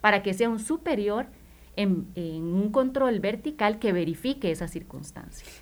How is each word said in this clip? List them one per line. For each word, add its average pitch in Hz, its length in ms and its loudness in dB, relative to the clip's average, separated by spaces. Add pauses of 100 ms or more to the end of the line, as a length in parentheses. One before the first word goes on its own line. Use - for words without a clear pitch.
para 202 220 6
que 196 120 0
sea 226 140 2
un 226 120 -2
superior 226 680 0 (480)
en, 190 400 2
en 165 300 -6
un 190 260 2
control 262 480 2
vertical 220 600 0
que 208 120 2
verifique 175 600 0
esa 160 160 -6
circunstancia. - 760 -14 (180)